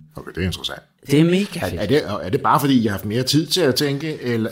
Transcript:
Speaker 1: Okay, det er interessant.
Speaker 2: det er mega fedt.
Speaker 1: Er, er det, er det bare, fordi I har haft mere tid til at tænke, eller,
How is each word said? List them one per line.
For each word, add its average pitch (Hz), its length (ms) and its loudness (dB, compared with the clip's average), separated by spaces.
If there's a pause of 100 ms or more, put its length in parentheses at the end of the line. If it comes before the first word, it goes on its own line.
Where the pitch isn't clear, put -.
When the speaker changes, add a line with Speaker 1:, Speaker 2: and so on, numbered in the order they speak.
(160)
Speaker 1:
Okay, 69 180 -14
det 82 80 -4
er 95 40 0
interessant. - 360 -6 (280)
Speaker 2:
det 143 100 6
er 165 40 6
mega 180 420 0
fedt. 90 80 -4
Speaker 1:
Er, 85 60 -6
er 104 60 -2
det, 101 400 -2
er - 20 -6
det 101 140 -2
bare, 135 180 4
fordi 139 180 4
I 110 80 4
har 107 40 2
haft 98 140 -6
mere 110 180 -2
tid 147 240 2
til 180 140 0
at 139 140 4
tænke, 147 480 -4
eller, 117 300 -2